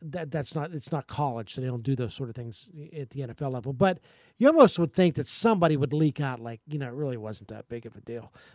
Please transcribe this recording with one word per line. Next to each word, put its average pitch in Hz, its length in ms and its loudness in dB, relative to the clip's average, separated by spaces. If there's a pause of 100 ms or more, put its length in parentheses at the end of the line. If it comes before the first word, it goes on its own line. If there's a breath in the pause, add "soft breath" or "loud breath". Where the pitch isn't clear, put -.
that, 156 260 -8
that's 147 240 -6
not, 160 180 -4
it's 151 200 -10
not 147 160 -4
college, 120 480 -4
so 131 60 -6
they 131 60 -4
don't 123 140 -4
do 135 140 0
those 120 180 -4
sort 127 160 -8
of 113 60 -12
things 117 340 -14 (260)
at 139 140 -10
the 135 140 -8
N 120 80 -10
F - 100 -14
L 139 80 -4
level. 131 240 -6
But 185 260 2 (380 soft breath)
you 240 80 6
almost 294 320 8
would 170 160 2
think 180 220 4
that 143 120 -4
somebody 170 480 2
would 135 160 0
leak 151 300 2
out, 131 180 -4
like, 117 280 -12
you 151 100 -6
know, 135 100 -6
it 120 60 -10
really 135 240 -4
wasn't 107 320 -10
that 110 180 -14
big 117 200 -12
of 110 80 -18
a 107 60 -20
deal. 113 300 -12 (220 soft breath)